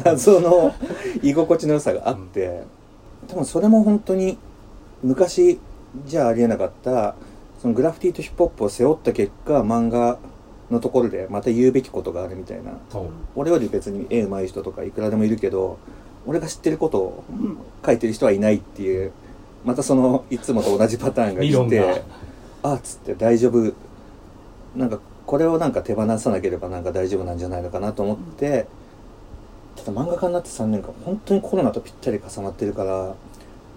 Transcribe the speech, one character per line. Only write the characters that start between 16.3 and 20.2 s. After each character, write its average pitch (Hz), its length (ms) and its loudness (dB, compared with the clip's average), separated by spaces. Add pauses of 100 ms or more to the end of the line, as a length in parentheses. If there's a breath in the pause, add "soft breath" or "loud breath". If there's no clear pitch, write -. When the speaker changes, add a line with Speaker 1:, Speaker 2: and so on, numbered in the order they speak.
Speaker 1:
が 160 80 -8
知 - 100 -12
っ - 20 -20
て 165 100 0
る 151 80 -2
こ 160 100 0
と 104 100 -2
を - 320 -4
Speaker 3:
う - 40 -14
ん。 196 240 -4 (260)
Speaker 1:
書 143 80 4
い 117 60 2
て 117 80 -2
る 110 60 0
人 110 140 0
は 107 60 6
い 98 60 0
な 107 120 4
い 104 60 4
っ 101 40 -2
て - 220 -14
い 95 240 -2
う、 90 60 -10 (520 loud breath)
ま 120 100 0
た 135 80 -2
そ 139 120 2
の、 131 360 4